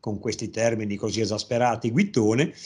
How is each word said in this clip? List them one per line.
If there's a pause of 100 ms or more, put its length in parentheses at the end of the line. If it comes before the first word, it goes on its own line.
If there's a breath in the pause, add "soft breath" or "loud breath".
con
questi
termini
così
esasperati
Guittone, (140 loud breath)